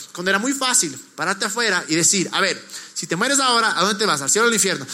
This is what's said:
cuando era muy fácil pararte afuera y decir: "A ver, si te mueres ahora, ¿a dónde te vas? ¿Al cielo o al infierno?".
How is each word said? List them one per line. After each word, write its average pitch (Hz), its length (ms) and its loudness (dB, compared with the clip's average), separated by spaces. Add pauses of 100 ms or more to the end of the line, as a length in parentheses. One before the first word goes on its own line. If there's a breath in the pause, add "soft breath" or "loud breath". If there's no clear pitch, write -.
(120)
cuando 180 180 -4
era 196 100 2
muy 262 140 0
fácil 247 420 0 (200)
pararte 196 300 -2
afuera 208 420 0
y 156 80 0
decir: 170 360 2
"A 170 100 0
ver, 180 220 -2 (300 loud breath)
si - 140 -10
te 165 80 -2
mueres 262 240 2
ahora, 233 380 2
¿a 165 40 2
dónde 202 160 2
te 214 80 -2
vas? 151 160 0
¿Al 139 80 -6
cielo 220 160 4
o 233 40 4
al 233 40 2
infierno?". 170 400 0